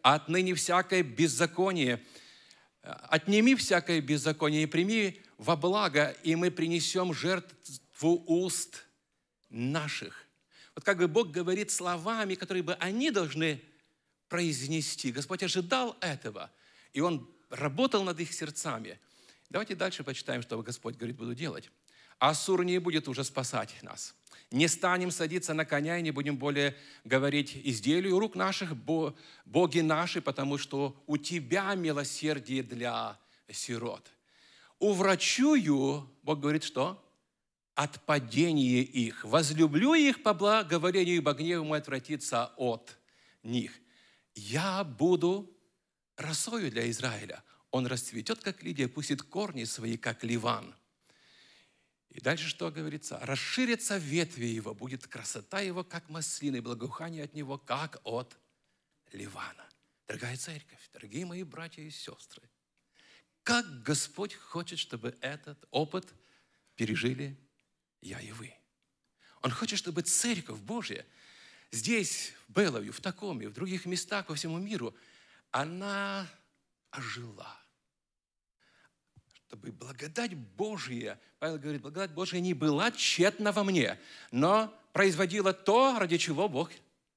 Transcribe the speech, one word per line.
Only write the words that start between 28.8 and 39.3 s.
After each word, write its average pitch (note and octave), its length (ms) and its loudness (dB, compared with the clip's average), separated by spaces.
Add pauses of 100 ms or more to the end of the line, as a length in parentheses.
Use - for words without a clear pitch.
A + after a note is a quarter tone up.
боги E3 360 4
наши, D#3+ 400 2
потому C#3 360 -2
что C#3 380 -2 (120)
у D3+ 100 0
Тебя F3 580 -2
милосердие C#3+ 880 -2
для A#2 560 -4 (320)
сирот. A#2 600 -6 (680)
Уврачую», F#3 1300 4 (120)
Бог D3+ 180 0
говорит, D3+ 240 2
что? E3+ 400 -2 (680)
«От - 320 -2
падения C3 800 4
их. A#2 420 -2
Возлюблю D#3 680 6